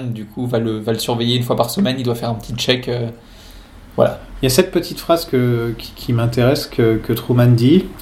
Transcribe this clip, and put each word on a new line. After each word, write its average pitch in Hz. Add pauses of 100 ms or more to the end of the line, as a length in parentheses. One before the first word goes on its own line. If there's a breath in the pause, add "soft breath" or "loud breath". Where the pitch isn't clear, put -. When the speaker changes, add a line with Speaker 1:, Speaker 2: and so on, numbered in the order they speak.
(120)
Speaker 1:
du 107
coup, 127
va 120
le, 110
va 107
le 107
surveiller 120
une 123
fois 120
par -
semaine, 131
il 131
doit 120
faire 117
un 117
petit 113
check, 127
euh, 120 (880 loud breath)
voilà. - (220)
Speaker 2:
Il 135
y -
a -
cette 185
petite -
phrase 165
que, 120
qui, -
qui -
m'intéresse, 123
que, 113
que 117
Truman 123
dit. 123 (160)